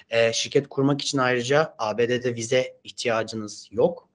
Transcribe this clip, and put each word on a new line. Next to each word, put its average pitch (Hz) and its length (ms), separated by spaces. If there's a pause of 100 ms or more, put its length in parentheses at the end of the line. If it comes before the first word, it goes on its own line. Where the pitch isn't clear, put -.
Ee, 113 240
şirket 139 360
kurmak 143 320
için - 160
ayrıca 127 600
A 107 200
B 117 120
D'de 123 260
vize 127 480
ihtiyacınız 110 880
yok. 143 440